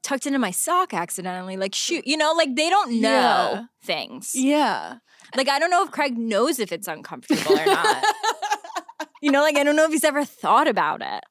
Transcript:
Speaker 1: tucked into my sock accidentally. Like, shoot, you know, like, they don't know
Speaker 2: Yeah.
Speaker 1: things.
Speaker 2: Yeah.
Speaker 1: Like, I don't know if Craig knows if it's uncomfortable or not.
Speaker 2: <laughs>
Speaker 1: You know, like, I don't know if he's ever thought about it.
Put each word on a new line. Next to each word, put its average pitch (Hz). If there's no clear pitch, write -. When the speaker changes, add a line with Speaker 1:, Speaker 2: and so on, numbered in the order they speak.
Speaker 1:
tucked 277
into 277
my 208
sock 359
accidentally. 185
Like, 196
shoot, -
you 294
know, 311
like, 302
they 311
don't 294
know 220
Speaker 2:
Yeah. 233
Speaker 1:
things. -
Speaker 2:
Yeah. 254
Speaker 1:
Like, 262
I 277
don't 330
know 349
if 302
Craig 285
knows 226
if 202
it's 170
uncomfortable 170
or 320
not. 415
Speaker 2:
<laughs> 427
Speaker 1:
You 285
know, 277
like, 302
I 285
don't 294
know 311
if 320
he's 311
ever 285
thought 247
about 175
it. 95